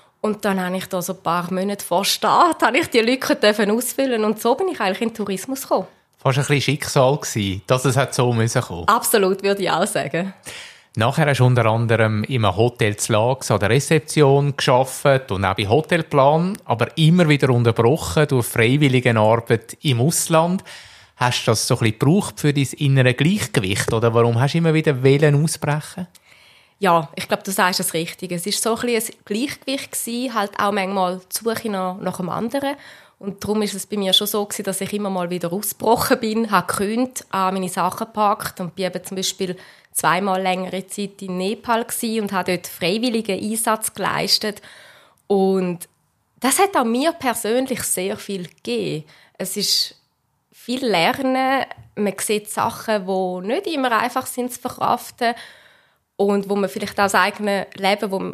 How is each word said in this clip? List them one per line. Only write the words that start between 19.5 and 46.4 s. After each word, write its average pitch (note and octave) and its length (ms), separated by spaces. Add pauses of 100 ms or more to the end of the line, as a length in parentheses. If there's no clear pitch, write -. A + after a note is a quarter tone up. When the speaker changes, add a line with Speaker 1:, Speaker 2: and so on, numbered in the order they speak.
Speaker 2:
im B2 180
Ausland. E3 600 (520)
Hast B2 300
du A#2+ 60
das - 160
so B2+ 80
ein - 40
bisschen A2 200
gebraucht F3 400
für D3 140
dein C#3 140 (100)
innere C3+ 360
Gleichgewicht C#3 800
oder A2+ 220
warum A#2 260
hast C#3 140
du E3 60
immer E3 140
wieder D3+ 300
wollen C#3+ 400
ausbrechen? D#3 640 (720)
Speaker 1:
Ja, E3+ 340
ich - 140
glaube, G#3 160
du G3 80
sagst F#3 300
es - 120
richtig. E3+ 380
Es F3 160
ist - 160
so A3 120
ein A#3 100
bisschen A3+ 300
ein - 100
Gleichgewicht C4+ 680
gewesen, A#3+ 420
halt G3+ 240
auch G3+ 140
manchmal F#3+ 460
die - 200
Suche A3 320
nach, F#3 280
nach F#3 200
dem F3+ 120
anderen. C#4 480 (420)
Und G3 240
darum G#3+ 200
ist G3+ 100
es F#3+ 120
bei G#3 120
mir F#3+ 160
schon G#3 140
so G#3 180
gewesen, - 180
dass F#3+ 160
ich G3 140
immer G#3 160
mal F3+ 200
wieder E3+ 220
ausgebrochen A3 720
bin, A3 300
habe F3+ 160
gekündigt, A3+ 680
habe F#3+ 200
meine F#3 140
Sachen F#3 400
gepackt G#3 540
und E3+ 140
bin F#3+ 100
eben F3+ 180
zum F#3+ 140
Beispiel F#3 400 (340)
zweimal F#3 500
längere F#3 460
Zeit G3+ 340
in F#3 160
Nepal A3+ 460
gewesen A3+ 380
und G3+ 100
habe F3+ 220
dort F3 140
freiwilligen G#3+ 760
Einsatz A3 500
geleistet. G3 680 (680)
Und F#3+ 600 (500)
das C4+ 200